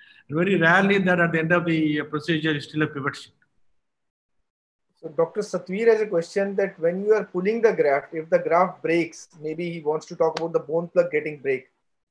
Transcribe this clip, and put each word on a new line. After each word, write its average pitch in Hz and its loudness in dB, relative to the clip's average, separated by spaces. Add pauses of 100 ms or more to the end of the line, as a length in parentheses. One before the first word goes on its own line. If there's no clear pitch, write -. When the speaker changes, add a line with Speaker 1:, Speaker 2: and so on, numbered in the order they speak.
(280)
Speaker 1:
Very 180 0
rarely 190 4
that 180 2
at 170 2
the 165 0
end 160 0
of 175 2
the 156 0
procedure 151 -2
you 143 -2
still 151 -6
have 151 0
pivot 139 -6
shift. - -20 (1600)
Speaker 2:
So 165 -14
Doctor - -2
Satvir 196 -2
has 214 6
a 202 -2
question 190 -2
that 190 -2
when 175 -2
you 214 4
are 202 0
pulling 208 -2
the 214 6
graft, 147 0
if 160 -8
the 180 4
graft 175 0
breaks, 165 -2 (120)
maybe 160 -6
he 170 -10
wants 151 -4
to 175 -14
talk 160 0
about 165 -4
the 160 0
bone 160 -4
plug 175 2
getting 151 -4
break, 131 -4 (400)